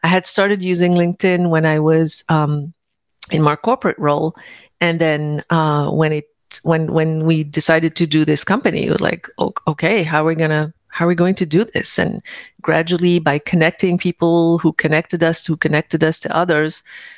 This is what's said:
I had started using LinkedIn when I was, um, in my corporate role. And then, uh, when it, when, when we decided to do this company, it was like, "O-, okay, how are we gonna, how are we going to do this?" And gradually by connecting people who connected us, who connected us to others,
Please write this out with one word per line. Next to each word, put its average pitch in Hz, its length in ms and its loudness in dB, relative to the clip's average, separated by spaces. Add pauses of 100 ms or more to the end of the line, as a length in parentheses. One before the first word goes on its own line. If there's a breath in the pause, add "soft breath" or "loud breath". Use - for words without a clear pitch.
I 165 40 0
had 180 180 0
started 202 360 0
using 180 320 0
LinkedIn 175 560 0
when 160 160 2
I 156 140 2
was, 160 500 0
um, 151 440 -2 (580)
in 156 120 0
my 147 120 2
corporate - 440 -2
role. 151 360 0 (460 loud breath)
And 170 180 0
then, 151 520 0
uh, 151 400 2
when 156 220 2
it, 151 120 -4 (380)
when, 160 300 0
when 160 320 0
we 160 180 2
decided 160 540 0
to 170 100 0
do 156 180 2
this 151 180 0
company, - 440 -2
it 160 40 2
was - 100 0
like, - 260 -4 (100)
"O-, 180 160 -4 (140)
okay, 170 360 0
how 156 200 0
are 156 40 0
we 165 80 0
gonna, 156 380 0 (140)
how - 180 -6
are - 40 2
we 180 60 2
going 180 200 2
to 185 100 -4
do 165 200 0
this?" - 340 -4
And - 220 -4 (400 loud breath)
gradually 170 580 2
by 147 200 0
connecting 175 580 0
people 170 600 2
who 156 140 0
connected 160 500 -2
us, 165 220 0
who 160 120 -2
connected 151 480 -2
us 160 160 0
to - 140 -6
others, 160 480 0 (340 loud breath)